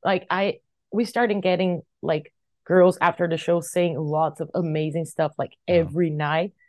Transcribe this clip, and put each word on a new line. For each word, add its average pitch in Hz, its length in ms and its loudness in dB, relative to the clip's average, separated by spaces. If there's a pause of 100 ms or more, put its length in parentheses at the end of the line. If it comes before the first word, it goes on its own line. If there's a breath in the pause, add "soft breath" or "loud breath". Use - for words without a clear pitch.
like, 190 260 0
I, 196 300 -2 (320)
we 220 120 0
started 214 380 0
getting, 180 400 0 (200)
like, 156 300 -4 (320)
girls 180 360 6
after 175 280 0
the 165 80 -2
show 175 240 0
saying 170 380 -2
lots 151 420 -2
of 156 140 -8
amazing 156 500 -2
stuff, 151 340 -4
like, 135 140 -6 (160)
every 165 420 2
night. 151 420 -2 (160)